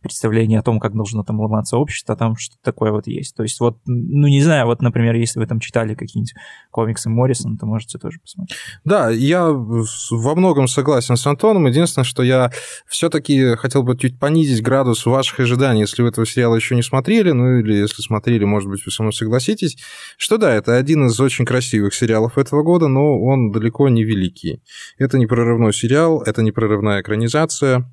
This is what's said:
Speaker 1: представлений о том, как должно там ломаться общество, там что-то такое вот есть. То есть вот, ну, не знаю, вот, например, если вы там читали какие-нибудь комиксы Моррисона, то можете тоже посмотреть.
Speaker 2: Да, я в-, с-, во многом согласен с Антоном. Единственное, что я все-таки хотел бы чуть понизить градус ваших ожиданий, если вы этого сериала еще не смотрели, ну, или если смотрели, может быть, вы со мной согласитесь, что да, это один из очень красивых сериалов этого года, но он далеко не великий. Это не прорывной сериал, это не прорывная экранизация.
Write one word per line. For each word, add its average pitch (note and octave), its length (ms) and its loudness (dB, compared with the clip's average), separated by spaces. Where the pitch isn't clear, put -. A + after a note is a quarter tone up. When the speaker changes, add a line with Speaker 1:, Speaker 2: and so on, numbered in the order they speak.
Speaker 1:
представлений A2 540 0
о G#2+ 60 0
том, A2+ 160 0
как G#2 160 -4
должно A2 300 -4
там G#2+ 160 -4
ломаться G#2+ 380 -2
общество, - 380 -4
там A2+ 200 -2
что-то - 260 -16
такое A2+ 300 -2
вот G#2+ 140 -4
есть. - 280 -10
То A2 100 -6
есть - 160 -8
вот, A#2+ 260 0
ну, C3+ 420 0
не C#3 140 4
знаю, D3 240 2
вот, A#2 160 0
например, A#2 320 0
если A#2 240 -2
вы A2 80 -2
там A2+ 120 -4
читали A2 360 -4
какие-нибудь A#2 400 -8
комиксы A2+ 380 -4
Моррисона, A#2+ 480 -2
то - 80 -10
можете A2+ 340 -6
тоже E3 220 -10
посмотреть. - 380 -14
Speaker 2:
Да, D#3 240 2
я D3 400 2
в-, A#2 380 -2
с-, - 240 -12
во B2 240 0
многом D#3+ 340 4
согласен B2+ 480 0
с - 100 -2
Антоном. F3 400 2
Единственное, C#3 380 2
что - 180 -2
я B2+ 280 2
все-таки C#3 680 0
хотел C3 300 -2
бы B2+ 120 0
чуть B2+ 220 -4
понизить C#3+ 440 2
градус B2 440 0
ваших C3+ 340 0
ожиданий, B2 420 2
если G#2 200 -2
вы A#2+ 60 2
этого A2+ 180 -2
сериала A#2 300 2
еще A2+ 180 -2
не A#2+ 80 2
смотрели, F3+ 480 2
ну, B2 300 2
или G#2+ 120 0
если G2+ 300 0
смотрели, A2 420 0
может G2+ 240 0
быть, G2 160 -8
вы - 80 -10
со - 100 -6
мной G#2+ 120 -2
согласитесь, C3 640 -2
что - 180 -2
да, F#3+ 160 2
это A#2 240 2
один C#3+ 300 2
из A2+ 140 0
очень B2+ 260 0
красивых A#2 480 0
сериалов A2 420 0
этого D3 260 0
года, E3 260 2
но C3+ 300 2
он B2 320 2
далеко A2+ 380 0
не A2+ 160 4
великий. F#2 580 -4
Это C3+ 180 0
не B2 100 4
прорывной A#2 460 2
сериал, D3 480 2
это A2 220 -2
не G#2+ 100 2
прорывная G#2 480 0
экранизация. B2 920 0